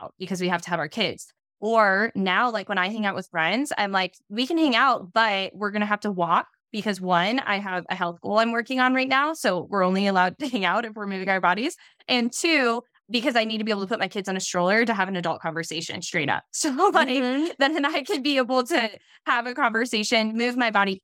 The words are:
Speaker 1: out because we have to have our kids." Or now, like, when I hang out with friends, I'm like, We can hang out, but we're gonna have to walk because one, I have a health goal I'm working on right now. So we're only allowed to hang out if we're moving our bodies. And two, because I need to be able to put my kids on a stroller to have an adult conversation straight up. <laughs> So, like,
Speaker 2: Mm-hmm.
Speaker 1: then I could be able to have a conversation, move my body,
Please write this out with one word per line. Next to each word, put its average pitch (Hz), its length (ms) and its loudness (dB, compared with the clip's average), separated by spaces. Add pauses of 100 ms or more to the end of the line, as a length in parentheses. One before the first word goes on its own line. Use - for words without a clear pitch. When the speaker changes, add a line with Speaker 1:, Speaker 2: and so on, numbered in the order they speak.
Speaker 1:
out - 180 -12
because 180 220 -6
we 180 80 0
have 175 140 0
to 175 60 -14
have 175 100 0
our 147 100 -4
kids." 175 440 -4 (260)
Or 214 560 2
now, 196 360 2
like, 208 180 -6
when 202 80 -2
I 180 120 0
hang 220 180 -4
out 190 80 -2
with 190 140 -8
friends, 180 480 0
I'm 202 140 0
like, 185 220 0 (160)
We 220 180 -4
can 339 120 -2
hang 294 160 4
out, 226 380 2
but 202 420 0
we're 196 160 -4
gonna 208 160 0
have 208 140 -2
to 208 100 -2
walk 175 360 0 (240)
because 202 300 -4
one, 185 380 2
I 202 200 -2
have 185 300 -6
a 185 60 -4
health 175 260 -4
goal 208 180 0
I'm 226 120 2
working 233 280 -2
on 254 140 4
right 262 140 2
now. 277 260 2
So 185 360 0
we're 196 140 2
only 190 240 2
allowed 185 320 4
to 302 80 -4
hang 247 180 -2
out 202 200 0
if 214 80 -12
we're 214 140 -8
moving 190 220 -4
our 190 120 0
bodies. 196 360 0 (300)
And 240 240 0
two, 247 520 0 (260)
because 233 280 0
I 220 80 4
need 220 140 -4
to 214 40 -4
be 214 80 -2
able 202 100 -2
to 190 60 -4
put 220 120 -4
my 190 100 -2
kids 196 180 -6
on 196 80 -2
a 190 60 -4
stroller 185 440 2
to 226 80 0
have 196 140 0
an 190 80 -4
adult 170 260 -4
conversation 165 600 -6
straight 156 280 -2
up. - 180 -2
<laughs> - 40 -20
So, - 180 -2 (240)
like, 320 140 4
Speaker 2:
Mm-hmm. 269 500 -2
Speaker 1:
then 285 280 2
I 285 180 -2
could 285 180 -2
be 277 160 0
able 254 260 2
to 240 260 0 (360)
have 247 220 0
a 247 60 -6
conversation, 226 840 0
move 240 220 0
my 240 140 2
body, 196 320 2